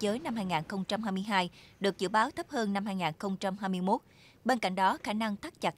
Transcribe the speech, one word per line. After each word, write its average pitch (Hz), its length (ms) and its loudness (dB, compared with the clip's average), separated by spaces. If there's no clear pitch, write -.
giới 214 180 0
năm 294 180 -4
hai 214 80 -4
nghìn 170 240 0
không 190 160 -4
trăm 208 180 -2
hai 208 100 -2
mươi 190 100 -2
hai 190 280 0
được 190 180 2
dự 180 100 0
báo 220 220 4
thấp 339 180 -8
hơn 226 240 0
năm 202 140 -2
hai 196 80 -4
nghìn 165 240 -2
không 196 180 -2
trăm 190 240 -2
hai 196 80 -2
mươi 185 120 0
mốt. 196 200 2
Bên 254 140 4
cạnh 185 160 -2
đó, 196 280 4
khả 226 100 -2
năng 214 240 0
thắt - 240 -14
chặt 175 180 0